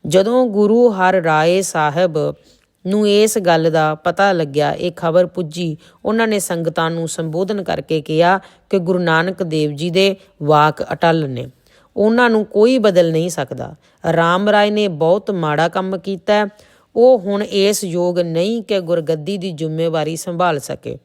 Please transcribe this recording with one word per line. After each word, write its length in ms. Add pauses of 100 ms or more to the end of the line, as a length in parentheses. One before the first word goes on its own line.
ਜਦੋਂ 400
ਗੁਰੂ 420
ਹਰ 260
ਰਾਏ 480
ਸਾਹਿਬ 720 (520)
ਨੂੰ 220
ਇਸ 300
ਗੱਲ 320
ਦਾ 240
ਪਤਾ 380
ਲੱਗਿਆ, 400
ਇਹ 240
ਖਬਰ 300
ਪੁੱਜੀ, 500 (280)
ਉਹਨਾਂ 240
ਨੇ 100
ਸੰਗਤਾਂ 520
ਨੂੰ 180
ਸੰਬੋਧਨ 540
ਕਰਕੇ 380
ਕਿਹਾ 400 (300)
ਕਿ 80
ਗੁਰੂ 200
ਨਾਨਕ 440
ਦੇਵ 300
ਜੀ 180
ਦੇ 260 (260)
ਵਾਕ 500
ਅਟੱਲ 360
ਨੇ, 180 (500)
ਉਹਨਾਂ 340
ਨੂੰ 140
ਕੋਈ 340
ਬਦਲ 340
ਨਹੀਂ 180
ਸਕਦਾ। 440 (380)
ਰਾਮ 360
ਰਾਏ 220
ਨੇ 180
ਬਹੁਤ 420
ਮਾੜਾ 380
ਕੰਮ 300
ਕੀਤਾ 360
ਹੈ। 120 (500)
ਉਹ 220
ਹੁਣ 240
ਇਸ 420
ਯੋਗ 360
ਨਹੀਂ 420
ਕਿ 180
ਗੁਰਗੱਦੀ 580
ਦੀ 140
ਜ਼ਿੰਮੇਵਾਰੀ 640
ਸੰਭਾਲ 420
ਸਕੇ। 460